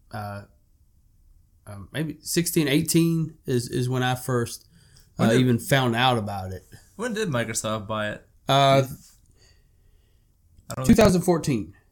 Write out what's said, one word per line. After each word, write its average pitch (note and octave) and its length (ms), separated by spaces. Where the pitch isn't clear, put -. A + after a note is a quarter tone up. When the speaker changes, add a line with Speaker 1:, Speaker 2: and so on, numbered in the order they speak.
Speaker 1:
uh, G2+ 300
um, G2+ 280
maybe D3 280
sixteen, E3+ 460
eighteen D#3+ 800
is, B2 240
is B2 180
when B2+ 160
I B2+ 120
first, B2 500
uh, - 60
Speaker 2:
When A2 60
did A#2+ 100
Speaker 1:
even B2+ 200
found B2+ 360
out B2 220
about G2+ 340
it. F#2 140
Speaker 2:
When A#3 160
did G#3 160
Microsoft A2 580
buy G#2+ 220
it? - 160
Speaker 1:
Uh, C#3 320
Speaker 2:
I - 60
don't B2+ 100
Speaker 1:
two A3 100
thousand G3+ 260
fourteen. D#3 540